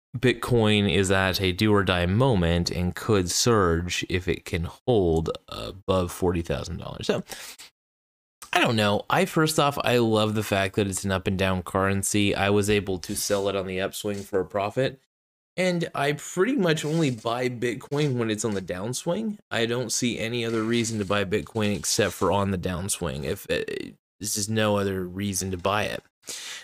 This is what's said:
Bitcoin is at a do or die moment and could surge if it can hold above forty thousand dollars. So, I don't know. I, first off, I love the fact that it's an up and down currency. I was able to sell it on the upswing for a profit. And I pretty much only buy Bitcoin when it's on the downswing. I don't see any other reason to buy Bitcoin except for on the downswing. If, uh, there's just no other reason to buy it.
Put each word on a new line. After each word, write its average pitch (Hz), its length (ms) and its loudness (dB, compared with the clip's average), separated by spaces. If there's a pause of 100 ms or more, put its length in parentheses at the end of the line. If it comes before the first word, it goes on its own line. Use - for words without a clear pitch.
(160)
Bitcoin 107 800 4
is 95 160 4
at 95 320 2
a 92 100 2
do 104 220 4
or 101 100 4
die 90 220 2
moment 90 640 4
and 87 260 -2
could 95 360 0
surge 87 760 2
if 90 180 -2
it - 180 -2
can 85 240 -4 (160)
hold 85 460 4 (160)
above 95 640 -2
forty 90 320 0
thousand 76 340 -6
dollars. - 300 -10
So, - 160 0 (1300)
I 349 100 4
don't 220 140 2
know. 104 360 2
I, 175 140 4
first 160 340 0
off, 143 240 2
I 123 140 2
love 110 360 2
the 107 80 0
fact 98 340 0
that 101 120 2
it's 95 160 -6
an 98 80 -4
up 95 160 -2
and 95 100 0
down 95 240 2
currency. 98 720 0
I 98 160 0
was 101 180 2
able 101 300 0
to 101 180 -8
sell 101 320 -2
it 98 80 0
on 95 120 -2
the 92 120 -4
upswing 98 440 -4
for 98 160 -2
a 90 60 0
profit. 107 540 -2 (560)
And 175 380 0
I 139 200 0
pretty 190 420 -2
much 165 280 2
only 151 280 2
buy 120 360 -2
Bitcoin 127 680 -2
when 113 160 0
it's 104 120 -2
on 107 120 -2
the 95 60 -2
downswing. 127 760 -4 (140)
I 113 160 0
don't 120 240 -2
see 117 260 -2
any 117 280 -4
other 113 180 0
reason 113 340 0
to 101 80 -2
buy 101 200 0
Bitcoin 104 520 0
except 90 380 0
for 87 160 2
on 98 180 2
the 95 80 0
downswing. 87 680 -4
If, 92 280 -6
uh, - 420 -4 (260)
there's 104 140 -6
just 107 160 -4
no 107 280 2
other 98 260 0
reason 95 480 -4
to 92 60 -4
buy 98 260 0
it. - 200 -6 (600)